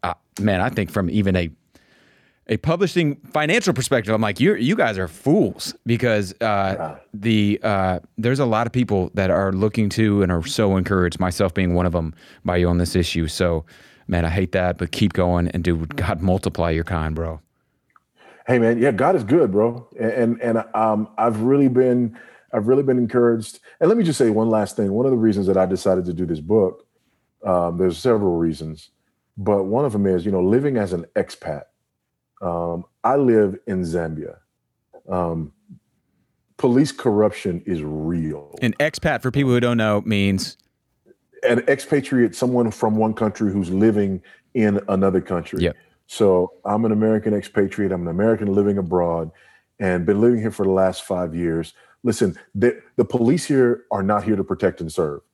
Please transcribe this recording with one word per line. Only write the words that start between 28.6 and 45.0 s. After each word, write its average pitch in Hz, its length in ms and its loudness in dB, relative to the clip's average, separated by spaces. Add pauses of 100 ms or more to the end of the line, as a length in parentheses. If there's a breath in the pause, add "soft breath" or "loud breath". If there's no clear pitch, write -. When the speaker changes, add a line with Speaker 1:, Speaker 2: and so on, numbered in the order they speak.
Speaker 2:
but 101 280 0
one 117 200 0
of 113 100 -2
'em 101 100 0
is, 90 200 0
you 104 60 -2
know, 95 120 0
living 127 320 2
as 101 160 -2
an 85 140 -6 (100)
expat. - 480 -6 (760)
Um, 85 440 -6 (180)
I 123 140 2
live 110 380 4 (120)
in 95 160 -4
Zambia. 80 540 -6 (720)
Um, 85 440 -4 (1080)
police 135 340 2
corruption 104 760 0
is 85 180 -4
real. 78 800 -6
Speaker 1:
An 117 180 0
expat, 151 420 -2
for 131 100 -2
people 135 200 0
who 120 80 4
don't 120 180 2
know, 107 280 2
means? 98 520 0 (880)
Speaker 2:
An 120 200 2
expatriate, 135 680 2
someone 123 360 0
from 110 260 0
one 110 160 2
country 107 380 -2
who's 95 200 -2
living 101 500 2 (320 soft breath)
in 104 340 2
another 95 340 2